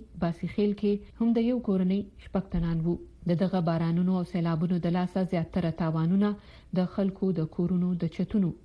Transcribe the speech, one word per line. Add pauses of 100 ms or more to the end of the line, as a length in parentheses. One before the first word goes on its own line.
(260)
باسي
خیل
کې (300)
هم (120)
د
یو (120)
کورنۍ (240)
شپږ (100)
تنان
وو. (280)
د
دغه
بارانونو
او (120)
سیلابونو
د
لاسه
زیاتره
تاوانونه (420)
د
خلکو
د
کورونو
د
چتونو (160)